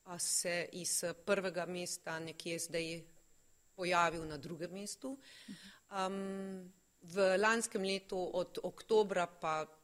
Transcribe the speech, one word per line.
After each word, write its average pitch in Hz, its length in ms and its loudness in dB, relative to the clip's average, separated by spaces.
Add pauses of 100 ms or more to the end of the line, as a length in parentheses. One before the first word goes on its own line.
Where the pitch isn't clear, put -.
a, 180 160 -10
se - 380 2 (160)
iz 175 240 -2 (240)
prvega 185 460 2
mesta 170 520 -6
nekje 165 420 -6
zdaj 165 300 -2 (880)
pojavil 170 480 4
na 156 120 -6
drugem 165 360 -6
mestu. 208 400 -8 (760)
Am, 190 300 -2 (880)
v 185 320 4
lanskem 220 480 2
letu 190 340 -2 (140)
od 175 300 -2
oktobra 190 680 4
pa 156 320 0 (240)